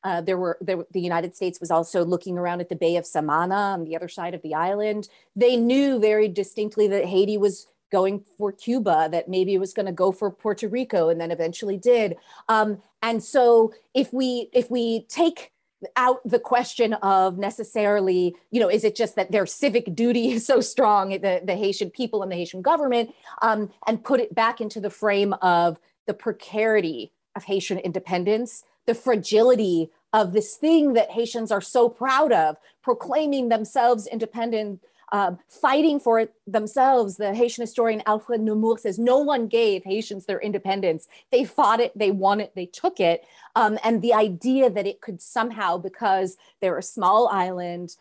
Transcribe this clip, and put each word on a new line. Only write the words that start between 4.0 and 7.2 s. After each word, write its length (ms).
side 260
of 80
the 120
island. 560
They 220
knew 420
very 300
distinctly 580
that 180
Haiti 320